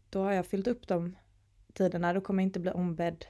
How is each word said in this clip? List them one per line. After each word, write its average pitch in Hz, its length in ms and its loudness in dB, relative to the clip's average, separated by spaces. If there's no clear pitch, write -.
då 190 120 -2
har 202 100 2
jag 180 140 0
fyllt 196 200 -2
upp 240 220 -4
de 175 280 0
tiderna, 175 380 2
då 190 80 2
kommer 190 220 0
jag 185 40 4
inte 190 140 -2
bli 180 100 0
ombedd 170 600 -2